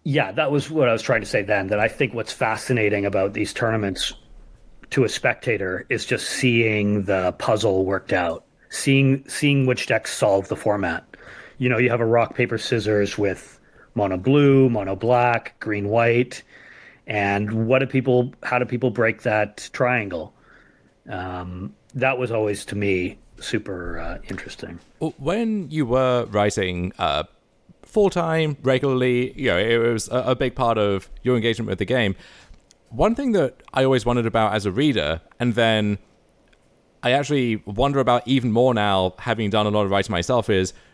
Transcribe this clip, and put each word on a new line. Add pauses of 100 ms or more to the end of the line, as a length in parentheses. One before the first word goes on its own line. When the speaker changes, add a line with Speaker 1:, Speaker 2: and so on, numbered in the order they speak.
Speaker 1:
yeah,
that
was
what
I
was
trying
to
say
then,
that
I
think
what's
fascinating
about
these
tournaments (760)
to
a
spectator
is
just
seeing
the
puzzle
worked
out, (260)
seeing,
seeing
which
decks
solve
the
format. (540)
You
know,
you
have
a
rock,
paper,
scissors
with (380)
mono
blue,
mono
black,
green,
white, (640)
and
what
do
people, (120)
how
do
people
break
that
triangle? (760)
Um, (200)
that
was
always,
to
me, (220)
super,
uh, (100)
interesting. (220)
Speaker 2:
Well,
when
you
were
writing,
uh, (580)
full-time,
regularly,
you
know,
it
was
a,
a
big
part
of (140)
your
engagement
with
the
game. (760)
One
thing
that (100)
I
always
wondered
about
as
a
reader, (180)
and
then (1040)
I
actually
wonder
about
even
more
now,
having
done
a
lot
of
writing
myself,
is (200)